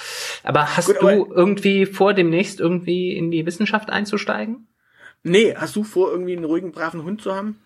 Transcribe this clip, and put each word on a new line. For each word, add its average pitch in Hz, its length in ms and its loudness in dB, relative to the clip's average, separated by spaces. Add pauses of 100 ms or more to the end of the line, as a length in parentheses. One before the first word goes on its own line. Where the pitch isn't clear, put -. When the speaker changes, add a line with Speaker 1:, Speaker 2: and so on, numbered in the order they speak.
(440)
Speaker 1:
Aber 147 320 0
hast 175 100 0
Speaker 2:
Gut, 196 100 4
Speaker 1:
du 185 120 -2
Speaker 2:
aber 202 40 8 (220)
Speaker 1:
irgendwie 196 520 4
vor, 196 260 2
demnächst 175 480 0
irgendwie 180 560 -2
in 165 140 -2
die 165 160 -2
Wissenschaft 214 440 -4
einzusteigen? 208 760 -6 (560)
Speaker 2:
Nee, 190 340 4
hast 156 200 -8
du 214 80 -2
vor, 180 260 2
irgendwie 180 260 -4
einen 170 80 -6
ruhigen, 165 280 -2
braven 165 300 -8
Hund 202 200 -8
zu 190 120 -4
haben? 214 320 -8